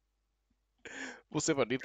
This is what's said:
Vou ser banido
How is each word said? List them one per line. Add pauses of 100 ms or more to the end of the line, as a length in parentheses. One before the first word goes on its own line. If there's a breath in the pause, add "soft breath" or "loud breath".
(1300 loud breath)
Vou
ser
banido